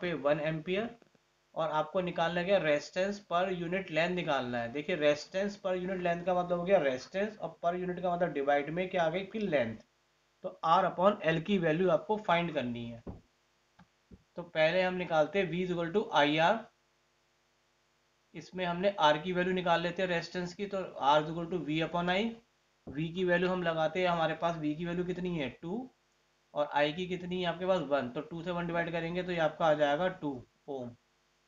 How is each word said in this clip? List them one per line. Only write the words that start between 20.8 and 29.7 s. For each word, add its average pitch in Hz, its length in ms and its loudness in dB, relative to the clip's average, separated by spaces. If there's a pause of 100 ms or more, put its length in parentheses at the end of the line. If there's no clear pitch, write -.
is 156 100 -2
equal 165 220 -6
to 180 60 0 (100)
V 156 160 0
upon 175 260 -2
I, 196 120 2 (640)
V 147 280 -4
की 185 100 -2
value 175 240 4
हम 180 140 -2
लगाते 160 380 0
हैं, 180 80 2
हमारे 160 260 2
पास 170 220 -2
V 151 200 -2
की 175 100 -6
value 175 180 -2
कितनी 175 340 -4
है, 131 100 0 (140)
टू, 220 280 -8 (640)
और 147 220 0
I 147 200 4
की 180 120 -4
कितनी 180 320 -4
है 180 80 -2
आपके 175 180 -4
पास, 185 220 4
वन, 135 200 0
तो 147 120 -6
टू 165 220 -8
से 180 80 -6
one 175 160 -4
divide 170 260 -2
करेंगे, 170 300 -2
तो 180 100 -6
ये 170 60 -2
आपका 156 280 2
आ 151 80 6